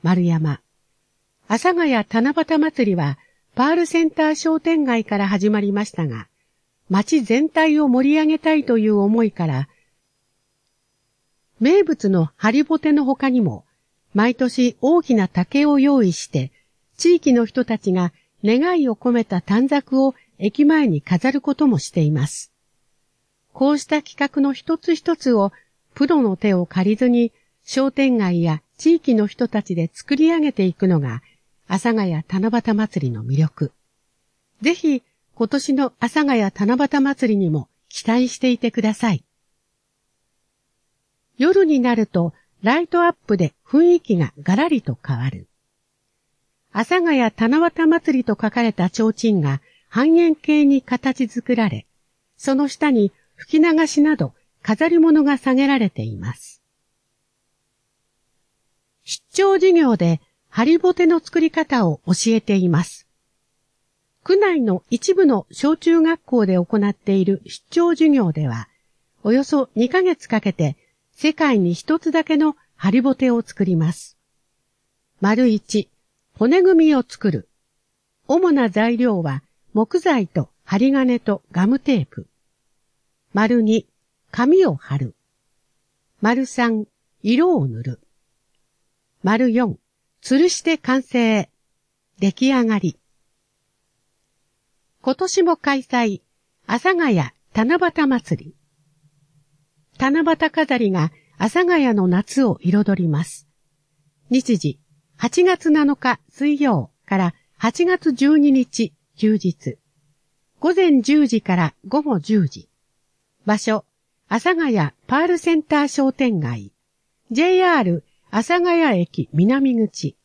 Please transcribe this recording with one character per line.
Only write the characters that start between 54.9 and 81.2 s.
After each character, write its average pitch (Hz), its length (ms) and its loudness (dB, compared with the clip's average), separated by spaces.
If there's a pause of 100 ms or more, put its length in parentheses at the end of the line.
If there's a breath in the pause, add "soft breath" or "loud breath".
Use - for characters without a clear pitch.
物 311 260 4
が 285 120 2
下 262 180 -2
げ 269 120 2
ら 277 120 2
れ 214 120 0
て - 120 -10
い 110 140 -8
ま 110 180 -10
す。 - 280 -20 (2500)
出 - 200 -14 (100)
張 392 220 2
授 370 180 4
業 285 240 4
で 170 240 0 (280)
ハ - 160 -2
リ 320 140 2
ボ 359 160 0
テ 349 120 0
の 330 120 2
作 - 220 -4
り 320 100 0
方 269 360 -2
を 156 200 -4
教 175 60 0 (160)
え 226 120 2
て 202 160 -2
い 185 120 0
ま 170 160 0
す。 - 240 -20 (1120)
区 359 140 0
内 381 240 2
の 202 300 -2
一 359 240 -2
部 359 120 4
の 226 240 2
小 311 260 -2
中 330 240 2
学 320 220 0
校 226 240 0
で 185 80 0
行 202 340 0
っ 202 60 -2
て 196 220 -2
い 190 80 2
る 196 220 -2
出 - 240 -20
張 339 200 2
授 320 200 2
業 240 200 2
で 151 160 -4
は、 113 220 -6 (560)
お 214 80 0
よ 262 100 2
そ 277 320 -2
二 233 140 0
ヶ 359 140 0
月 359 260 -2
か 220 120 -2
け 196 120 -4
て 147 240 -4 (360)
世 311 200 -2
界 277 260 0
に 175 160 0
一 311 240 -4
つ 320 140 -6
だ 320 100 0
け 311 140 -2
の 302 180 0 (220)
ハ 196 160 -2
リ 247 80 2
ボ 262 160 0
テ 254 160 0
を 233 100 -2
作 - 220 -6
り 185 100 0
ま 160 180 0
す。 - 240 -16 (1040)
丸 220 280 2
一、 214 420 -2 (480)
骨 285 240 2
組 349 240 4
み 302 80 4
を 254 120 0
作 - 240 -4
る。 127 180 -6 (800)
主 339 240 2
な 262 160 2
材 226 280 0
料 220 280 0
は 139 180 -6 (300)
木 226 280 0
材 269 260 0
と - 220 -4 (160)
針 240 280 0
金 254 280 0